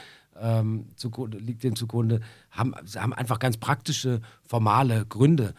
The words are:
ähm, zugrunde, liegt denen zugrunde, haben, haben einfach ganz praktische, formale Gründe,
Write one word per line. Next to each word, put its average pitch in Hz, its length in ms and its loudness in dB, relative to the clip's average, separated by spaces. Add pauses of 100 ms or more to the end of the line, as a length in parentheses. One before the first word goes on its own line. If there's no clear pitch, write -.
(400)
ähm, 110 560 0
zugrunde, 113 440 -10
liegt 113 240 -8
denen 123 120 0
zugrunde, 113 440 0 (320)
haben, 123 240 -4
haben 98 380 -6
einfach 117 260 -4
ganz 120 180 0
praktische, 127 640 -2 (220)
formale 113 640 4
Gründe, 127 520 4